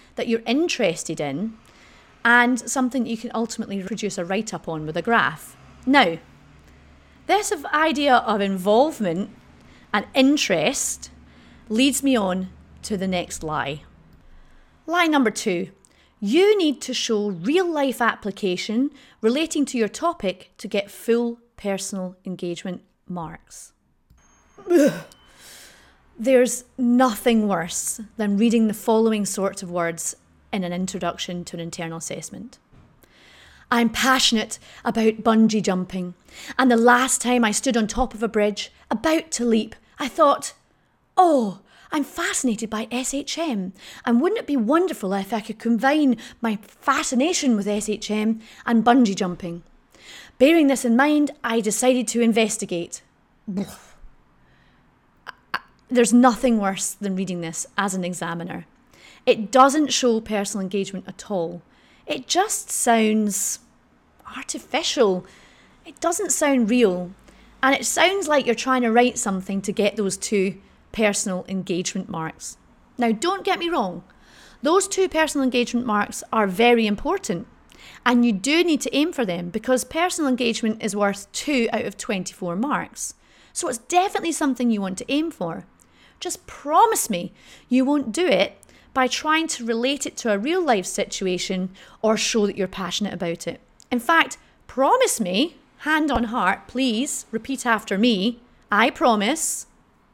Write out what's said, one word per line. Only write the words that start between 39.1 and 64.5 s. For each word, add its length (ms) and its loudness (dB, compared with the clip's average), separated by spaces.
to 120 -4
leap, 300 2
I 80 -4
thought, 460 2
'Oh, 420 4
I'm 120 -2
fascinated 640 -4
by 200 -6
S 220 -6
H 240 -6
M, 380 -4
and 140 4
wouldn't 200 0
it 60 -10
be 100 -2
wonderful 560 0
if 200 -4
I 80 -2
could 180 -10
combine 580 2
my 160 -2
fascination 960 0
with 140 -2
S 200 -2
H 220 -6
M 300 0
and 180 2
bungee 320 6
jumping? 480 -6
Bearing 300 6
this 180 0
in 100 4
mind, 360 4
I 160 0
decided 480 2
to 140 0
investigate. 800 0
There's 240 4
nothing 440 6
worse 340 -4
than 220 -6
reading 280 -4
this 240 -8
as 160 0
an 120 -4
examiner. 600 -8
It 260 2
doesn't 400 6
show 280 2
personal 420 -4
engagement 440 -6
at 240 -14
all. 300 -4
It 200 -6
just 440 -2
sounds 880 0
artificial. 920 -2